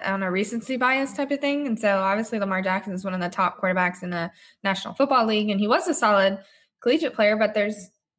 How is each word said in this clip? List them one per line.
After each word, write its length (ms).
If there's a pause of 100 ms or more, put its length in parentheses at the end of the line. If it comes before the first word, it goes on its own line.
on 180
a 80
recency 460
bias 360
type 200
of 80
thing. 260
And 100
so 220
obviously 400
Lamar 240
Jackson 300
is 120
one 100
of 60
the 80
top 320
quarterbacks 440
in 60
the 200 (320)
National 320
Football 320
League, 240
and 80
he 80
was 220
a 60
solid 440 (420)
collegiate 340
player, 220
but 160
there's, 380 (280)